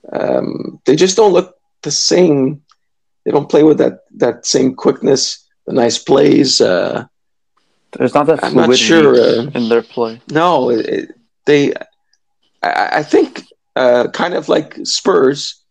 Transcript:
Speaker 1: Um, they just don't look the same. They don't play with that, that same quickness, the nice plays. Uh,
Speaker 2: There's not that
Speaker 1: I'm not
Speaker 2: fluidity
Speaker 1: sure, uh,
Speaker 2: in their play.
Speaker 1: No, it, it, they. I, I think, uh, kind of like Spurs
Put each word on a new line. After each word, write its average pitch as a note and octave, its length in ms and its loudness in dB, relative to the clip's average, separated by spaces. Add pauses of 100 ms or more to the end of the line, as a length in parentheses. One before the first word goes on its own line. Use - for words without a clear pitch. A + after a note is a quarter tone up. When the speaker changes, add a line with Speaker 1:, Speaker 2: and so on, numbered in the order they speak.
(120)
Speaker 1:
Um, - 720 -6
they C3+ 120 2
just F#3 200 0
don't G#3 160 4
look F3+ 240 -2 (260)
the D3+ 80 -10
same. D3 720 0 (640)
They - 80 -4
don't C#3+ 180 -2
play D3 140 4
with D3 140 4
that, B2+ 220 -2 (160)
that - 300 -4
same C3 280 0
quickness, - 720 -2 (200)
the - 60 -10
nice A#2 260 0
plays. - 600 2
Uh, F#2+ 440 -2 (880)
Speaker 2:
There's - 220 -4
not D3 120 2
that D#3 180 0
Speaker 1:
I'm - 100 -4
not D#3+ 120 4
Speaker 2:
fluidity E3+ 180 2
Speaker 1:
sure, D3+ 320 4
uh, A#2+ 380 0
Speaker 2:
in A#2+ 140 -4
their A#2 140 0
play. A2+ 380 -8 (100)
Speaker 1:
No, D3+ 400 0
it, A2 160 -2
it, - 240 -8 (340)
they. C#3+ 280 2 (880)
I, - 360 -2
I D3+ 40 -2
think, - 400 0 (320)
uh, B2 380 2
kind F3 220 -4
of D#3 140 -6
like - 360 -4
Spurs - 880 -2